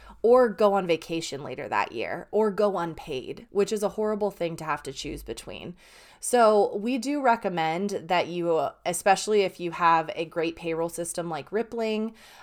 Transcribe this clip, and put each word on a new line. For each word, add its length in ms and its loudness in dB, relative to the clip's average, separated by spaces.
or 300 8
go 240 4
on 120 0
vacation 560 -2
later 240 -10
that 240 0
year, 400 -6
or 200 2
go 260 0
unpaid, 760 -8
which 220 0
is 100 -2
a 80 0
horrible 400 -2
thing 260 -4
to 80 -10
have 180 -4
to 100 -10
choose 300 -10
between. 520 -12
So 560 4
we 220 -2
do 240 -4
recommend 680 0
that 200 2
you, 420 0
especially 580 2
if 180 -4
you 100 -6
have 460 2
a 80 -2
great 320 -4
payroll 320 -4
system 420 -6
like 220 -8
Rippling, 600 -2